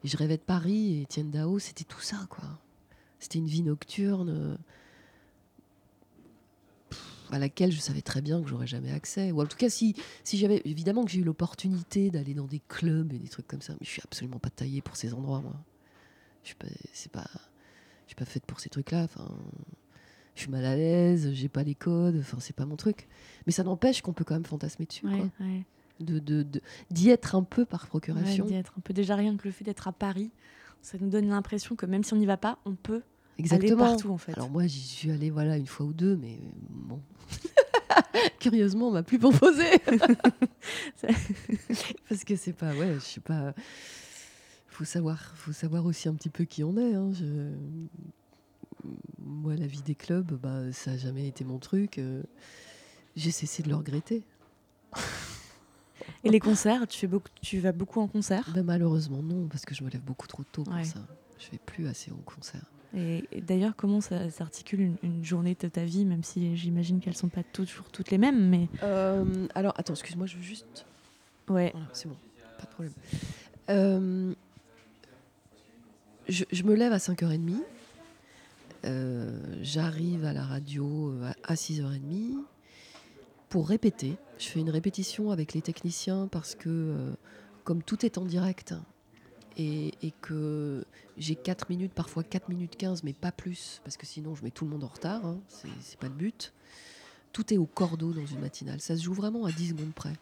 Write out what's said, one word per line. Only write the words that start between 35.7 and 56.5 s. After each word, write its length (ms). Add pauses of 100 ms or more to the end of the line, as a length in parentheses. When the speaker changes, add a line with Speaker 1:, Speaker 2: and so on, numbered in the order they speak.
Speaker 1:
ou 60
deux, 220
mais, 200
euh, 140 (200)
bon. 320 (280)
<laughs> 1120
Curieusement, 500
on 20
m'a 120
plus 160
proposé. 460 (220)
<laughs> 1120
Speaker 2:
<laughs> 1080
Speaker 1:
Parce 160
que 120
c'est 180
pas, 220
ouais, 180
je 60
suis 220
pas, 340 (1120)
faut 180
savoir, 340 (160)
faut 160
savoir 360
aussi 200
un 60
petit 160
peu 160
qui 180
on 140
est, 160
hein. 200
Je, 360 (1700)
moi, 360
la 100
vie 160
des 140
clubs, 440
bah, 320
ça 200
a 60
jamais 300
été 160
mon 140
truc. 400
Euh, 240 (920)
j'ai 160
cessé 320
de 60
le 60
regretter. 480 (720)
<laughs> 40 (1300)
Speaker 2:
Et 60
les 100
concerts, 480